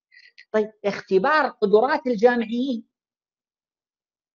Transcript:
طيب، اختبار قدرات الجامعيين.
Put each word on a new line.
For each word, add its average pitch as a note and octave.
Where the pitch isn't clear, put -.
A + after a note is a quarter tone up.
طيب، G#3+
اختبار A3
قدرات A#3
الجامعيين. A#3+